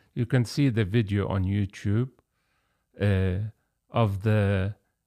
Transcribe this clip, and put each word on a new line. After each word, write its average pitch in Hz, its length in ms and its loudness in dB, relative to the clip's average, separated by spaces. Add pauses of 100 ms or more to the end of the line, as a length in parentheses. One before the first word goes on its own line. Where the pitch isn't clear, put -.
(140)
You 123 120 -2
can 123 180 0
see 143 240 0
the 110 160 0
video 101 440 0
on 95 160 -2
YouTube, 104 640 -2 (920)
uh, 98 500 0 (400)
of 98 320 0
the, 101 520 0 (320)